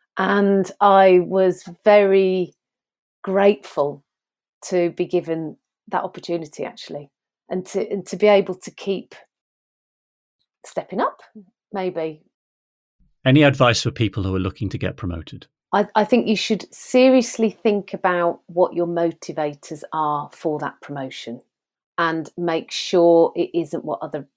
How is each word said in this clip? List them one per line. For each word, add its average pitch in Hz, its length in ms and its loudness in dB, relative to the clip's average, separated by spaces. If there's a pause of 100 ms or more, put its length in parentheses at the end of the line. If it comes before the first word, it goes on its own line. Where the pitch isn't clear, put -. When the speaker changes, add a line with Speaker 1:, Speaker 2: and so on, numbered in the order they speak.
(160)
Speaker 1:
And 196 540 0 (100)
I 190 440 8
was 185 440 -2 (160)
very 190 720 4 (680)
grateful 190 800 0 (600)
to 175 240 -2
be 175 160 -6
given 165 500 -4 (320)
that - 160 -4
opportunity, 165 600 -10
actually, 147 460 -16 (380)
and 185 180 -8
to, - 240 -8
and 190 160 -8
to 185 100 -10
be 208 120 2
able 196 260 2
to - 160 -18
keep - 460 -10 (1500)
stepping - 360 -10
up, - 200 -6 (520)
maybe. 170 500 -8 (1040)
Speaker 2:
Any 139 180 6
advice 123 400 4
for 117 80 -4
people 104 320 -4
who 95 140 -2
are - 20 -2
looking 95 300 -4
to - 100 -8
get 92 180 -8
promoted? 85 520 -12 (240)
Speaker 1:
I, 208 240 0
I 214 80 2
think 240 240 0
you 214 80 0
should - 360 -4
seriously 254 800 2
think 208 440 -4
about 175 520 -2
what 170 280 0
your 170 120 -2
motivators 165 960 -6 (100)
are 147 400 -4
for 151 280 -6
that 139 200 -10
promotion 135 640 -12 (560)
and 160 380 -4
make 165 340 -4
sure 170 640 4
it 175 180 -4
isn't 165 320 -6
what 151 160 -6
other 147 360 -10